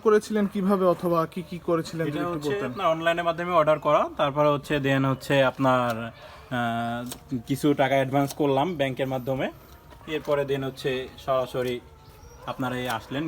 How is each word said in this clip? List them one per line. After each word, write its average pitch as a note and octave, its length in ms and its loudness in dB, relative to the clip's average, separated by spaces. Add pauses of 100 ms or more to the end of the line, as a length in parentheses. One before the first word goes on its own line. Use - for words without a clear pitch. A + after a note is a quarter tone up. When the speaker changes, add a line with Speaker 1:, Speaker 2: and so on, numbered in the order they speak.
Speaker 1:
করেছিলেন G#3+ 380 4 (100)
কিভাবে G3 300 2 (100)
অথবা E3+ 240 0 (140)
কি F#3 80 -8 (100)
কি F3 80 -10 (100)
করেছিলেন E3 380 -2
Speaker 2:
এটা D3 80 -4
Speaker 1:
যদি D3+ 100 -2
একটু F3 100 -4
Speaker 2:
হচ্ছে D3 160 -4
Speaker 1:
বলতেন? C3+ 220 -2
Speaker 2:
আপনার F#3+ 220 -2
অনলাইনের E3+ 340 0
মাধ্যমে F3 320 -2
অর্ডার D3+ 260 4
করা, D#3 160 4 (180)
তারপরে D3 340 2
হচ্ছে C#3+ 200 -2 (120)
then C3+ 160 2 (100)
হচ্ছে C3+ 220 -2 (160)
আপনার, B2+ 420 2 (100)
আহ, A#2+ 1400 -6 (100)
কিছু C#3+ 180 0 (140)
টাকা C3+ 180 4
অ্যাডভান্স C3+ 320 2 (100)
করলাম C#3+ 260 2 (140)
ব্যাংকের C3+ 340 -2
মাধ্যমে, C3 320 -4 (680)
এরপরে C#3+ 340 0
then C#3 180 -2
হচ্ছে C3+ 220 -6 (340)
সরাসরি B2+ 500 -2 (760)
আপনারা B2+ 300 -4
এই B2 60 -6 (100)
আসলেন, B2+ 300 -8